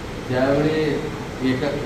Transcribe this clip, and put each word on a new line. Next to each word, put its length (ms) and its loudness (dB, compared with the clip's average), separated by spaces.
ज्यावेळी 520 4
एका, 180 0